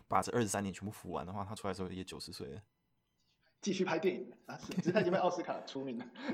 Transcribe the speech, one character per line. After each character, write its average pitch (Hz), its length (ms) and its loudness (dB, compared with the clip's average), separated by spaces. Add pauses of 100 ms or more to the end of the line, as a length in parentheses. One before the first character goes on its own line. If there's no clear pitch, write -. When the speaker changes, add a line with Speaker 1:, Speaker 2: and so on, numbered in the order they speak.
Speaker 1:
把 98 140 6
这 - 120 0
二 123 100 6
十 110 40 6
三 101 160 2
年 98 80 0
全 90 140 -8
部 101 60 -2
服 92 220 -10
完 73 140 0
的 90 60 -8
话， 101 100 -4
他 101 120 -6
出 - 120 -8
来 98 40 2
的 92 40 -2
时 95 80 -4
候 90 60 -2
也 92 160 -4
九 - 160 -8
十 - 100 -8
岁 - 180 -8
了。 - 140 -10 (1000)
Speaker 2:
继 202 100 0
续 185 140 2
拍 165 120 0
电 185 160 4
影 - 160 -6 (140)
啊， 127 140 -12
是， - 160 -10
只 185 80 2
是 180 100 4
他 208 80 6
已 - 20 6
经 175 80 4
被 190 80 4
奥 180 120 6
斯 170 120 0
卡 - 240 -2
除 135 160 -6
名 127 140 -4
了。 117 100 -8 (280)